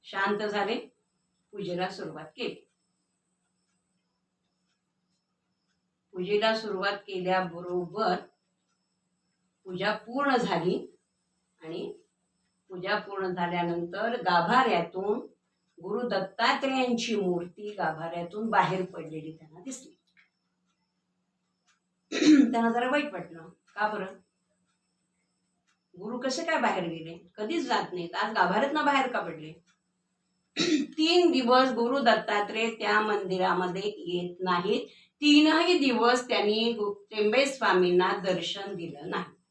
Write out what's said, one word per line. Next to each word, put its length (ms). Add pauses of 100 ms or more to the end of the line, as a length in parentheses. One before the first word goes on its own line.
शांत 360
झाले, 540 (580)
पूजेला 380
सुरुवात 360
केली. 420 (3500)
पूजेला 440
सुरुवात 380
केल्याबरोबर 1200 (1500)
पूजा 300
पूर्ण 420
झाली 600 (680)
आणि 300 (760)
पूजा 300
पूर्ण 280
झाल्यानंतर 920
गाभाऱ्यातून 1040 (540)
गुरु 280
दत्तात्रेयांची 1080
मूर्ती 580
गाभाऱ्यातून 760
बाहेर 360
पडलेली 460
त्यांना 280
दिसली. 400 (2000)
<clears throat> 400
त्यांना 200
जरा 180
वाईट 240
वाटलं. 360 (260)
का 120
बरं? 180 (1900)
गुरु 200
कसे 240
काय 160
बाहेर 240
गेले? 540
कधीच 280
जात 280
नाहीत, 220
आज 180
गाभाऱ्यातनं 520
बाहेर 260
का 80
पडले? 340 (1000)
<clears throat> 420
तीन 340
दिवस 380
गुरु 300
दत्तात्रेय 680
त्या 320
मंदिरामध्ये 840
येत 540
नाहीत. 480 (340)
तीनही 560
दिवस 500
त्यांनी 460
गु-, 200
टेंबे 520
स्वामींना 720
दर्शन 580
दिलं 340
नाही. 260 (160)